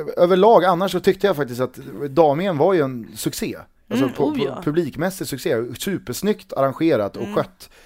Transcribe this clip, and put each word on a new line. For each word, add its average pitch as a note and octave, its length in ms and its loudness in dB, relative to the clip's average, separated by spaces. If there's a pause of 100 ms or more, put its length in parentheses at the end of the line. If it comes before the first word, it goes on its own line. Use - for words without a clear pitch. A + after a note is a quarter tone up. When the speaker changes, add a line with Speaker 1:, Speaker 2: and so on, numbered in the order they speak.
(180)
Speaker 1:
överlag F#3 480 6
annars F3+ 260 2
så F3+ 80 -2
tyckte F#3+ 280 2
jag G#3 80 2
faktiskt B2 260 -4
att B2+ 140 -4 (340)
Damien D#3 480 2
var E3+ 160 4
ju E3+ 80 4
en B2+ 360 -6
succé. C#3+ 380 -6 (340)
Alltså A#3+ 160 0
Speaker 2:
Mm, B3+ 100 -2
Speaker 1:
på, D3+ 100 -2
Speaker 2:
oh D4+ 120 -2
Speaker 1:
på A3+ 80 0
Speaker 2:
ja. - 180 -6
Speaker 1:
publikmässig D#3+ 640 -4
succé. B2 480 -4
Supersnyggt - 800 -6
arrangerat C3+ 640 0
och A2 60 -6
Speaker 2:
Mm. G#2 120 -6
Speaker 1:
skött. - 340 -6 (160)